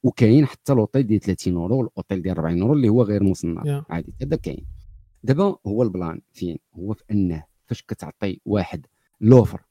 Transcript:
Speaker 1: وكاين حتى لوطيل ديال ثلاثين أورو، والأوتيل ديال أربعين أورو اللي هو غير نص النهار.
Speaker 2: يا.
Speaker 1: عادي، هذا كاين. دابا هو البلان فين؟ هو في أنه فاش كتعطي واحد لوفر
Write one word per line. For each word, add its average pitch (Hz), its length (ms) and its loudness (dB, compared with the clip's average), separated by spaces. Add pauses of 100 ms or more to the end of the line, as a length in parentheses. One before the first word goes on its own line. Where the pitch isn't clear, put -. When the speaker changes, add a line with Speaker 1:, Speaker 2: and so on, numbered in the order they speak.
Speaker 1:
وكاين 127 420 4
حتى - 280 -4
لوطيل 120 340 0
ديال 104 120 2
ثلاثين 90 360 -2
أورو، 92 240 -2
والأوتيل 95 420 -6
ديال 90 140 -4
أربعين 82 260 -2
أورو 123 120 2
اللي 131 160 2
هو 120 140 4
غير 101 200 0
نص 95 200 0
النهار. 85 240 -6
Speaker 2:
يا. 143 220 -6
Speaker 1:
عادي، - 320 -8
هذا 143 140 -4
كاين. - 300 -10 (580)
دابا 165 340 0 (100)
هو 107 160 0
البلان 90 380 -4 (100)
فين؟ 85 260 -8 (160)
هو 95 200 -8
في - 180 -12
أنه 87 320 0 (220)
فاش - 160 -10
كتعطي - 640 -10
واحد 90 400 -2 (360)
لوفر 113 500 6